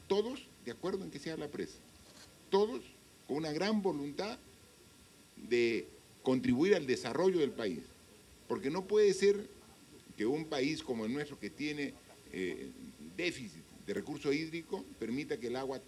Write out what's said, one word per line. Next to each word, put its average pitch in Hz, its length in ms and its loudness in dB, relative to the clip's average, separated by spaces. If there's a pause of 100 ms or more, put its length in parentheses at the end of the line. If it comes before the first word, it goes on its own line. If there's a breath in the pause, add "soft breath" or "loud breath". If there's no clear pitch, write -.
todos 214 400 0 (180)
de 120 80 -8
acuerdo 190 320 -4
en 160 60 -8
que 147 100 -10
sea 160 160 -6
la 156 100 -6
presa, - 300 -6 (720)
todos 214 300 4 (480)
con 127 80 0
una 156 160 -2
gran 196 300 2
voluntad 165 540 -2 (1120)
de 117 380 4 (360)
contribuir 127 520 4
al 156 120 2
desarrollo 139 520 2
del 139 140 2
país, 113 280 -4 (680)
porque 117 200 -2
no 185 160 -4
puede 208 300 6
ser 202 340 6 (680)
que 104 100 0
un 151 200 2
país 151 360 0
como 113 220 -2
el 110 80 0
nuestro, 147 260 -4
que 104 120 -8
tiene, 147 420 -4 (400)
eh, 90 380 -4 (460)
déficit 117 460 -6 (240)
de 101 80 -4
recurso 139 380 -2
hídrico, 160 520 -4 (140)
permita 131 380 -4
que 117 120 -6
el 120 80 -2
agua 131 320 -4